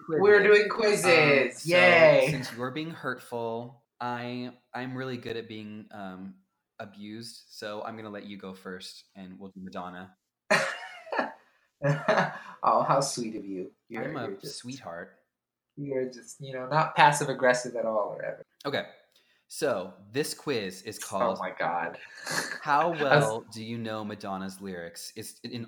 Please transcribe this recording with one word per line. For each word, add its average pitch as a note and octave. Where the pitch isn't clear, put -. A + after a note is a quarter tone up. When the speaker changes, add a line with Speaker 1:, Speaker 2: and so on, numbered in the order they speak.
Speaker 1:
We're G3
Speaker 2:
quizzes. G#3
Speaker 1:
doing G#3
quizzes. G#3
Speaker 2:
Um, C#3+
so D#3
Speaker 1:
Yay. D#3+
Speaker 2:
since B2+
you're B2
being D#3
hurtful, A#2+
I, B2
I'm B2+
really B2+
good A#2
at A2
being, G#2+
um, F#2+
abused, G#2
so G#2
I'm A2+
gonna A2
let G2+
you G2+
go G2
first, F#2+
and F#2+
we'll G2
do F#2+
Madonna. F#2
Speaker 1:
<laughs> -
Oh, A#2
how C3+
sweet A2
of G2
you! F#2
You're, A#2
Speaker 2:
I'm D3+
a A#2
Speaker 1:
you're G2
just -
Speaker 2:
sweetheart. G2+
Speaker 1:
You're C3+
just, A#2+
you C3+
know, B2+
not D3+
passive-aggressive C3
at A2+
all G#2+
or -
ever. -
Speaker 2:
Okay, C3
so G2+
this D3+
quiz G#2
is G#2+
Speaker 1:
Oh -
Speaker 2:
called G2
Speaker 1:
my F#2
God. E2+
Speaker 2:
How D#3
Speaker 1:
<laughs> -
I D3+
was -
Speaker 2:
Well C3
Do A2
You A#2
Know A2
Madonna's G2
Lyrics? F2
It's -
in A#2+